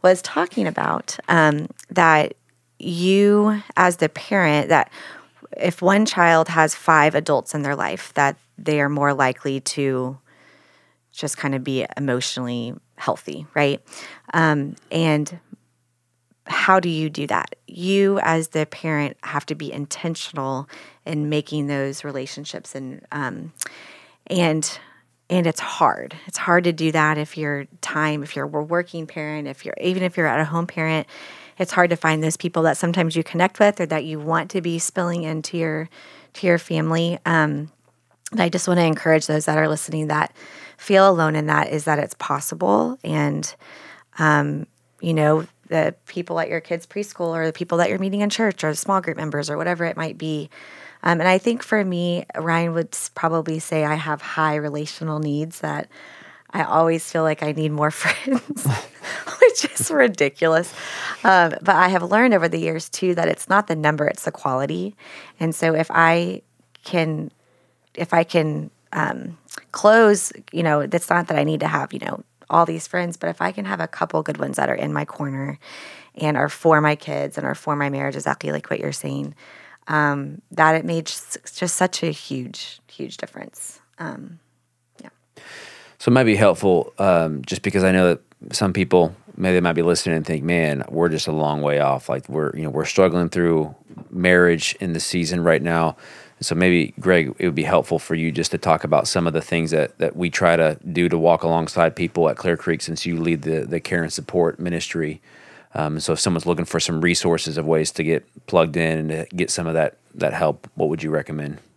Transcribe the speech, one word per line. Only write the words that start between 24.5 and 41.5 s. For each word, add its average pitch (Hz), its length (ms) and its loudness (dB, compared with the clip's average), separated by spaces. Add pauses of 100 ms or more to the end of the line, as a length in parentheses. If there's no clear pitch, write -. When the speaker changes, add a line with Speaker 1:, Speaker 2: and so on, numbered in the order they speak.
Speaker 1:
and 175 160 2
it's 160 140 0
hard. - 560 0 (120)
It's - 100 -10
hard 175 260 4
to 175 100 2
do 160 180 0
that 156 260 2
if 151 200 -6
you're 147 280 -4 (160)
time, 151 420 -2
if 143 120 -12
you're 143 100 -4
a 151 180 -4
working 170 420 -4
parent, 151 420 -8
if 139 160 -14
you're, - 160 -10
even 185 220 0
if 180 160 -2
you're 165 100 2
at 135 120 2
a 156 60 2
home 170 220 -2
parent, 160 400 -4 (520)
it's 185 120 -4
hard 175 200 4
to 170 60 0
find 156 260 0
those 160 140 0
people 170 260 -2
that 156 140 2
sometimes 170 380 0
you 165 80 0
connect 175 360 0
with 202 200 4
or 180 60 0
that 151 200 -4
you 156 140 -8
want 160 320 -2
to 190 100 -2
be 165 180 -2
spilling 175 440 -2
into 160 340 -6
your, 160 320 -4 (440)
to - 140 -4
your 175 100 6
family. 165 680 0
Um, 151 460 2 (600)
and - 100 0
I 170 80 4
just 175 180 -2
wanna 175 180 4
encourage 160 420 2
those 151 180 0
that 156 120 2
are 156 100 2
listening 156 400 -4
that 151 260 -2 (440)
feel 196 320 6
alone 160 260 4
in 151 120 0
that, 151 220 2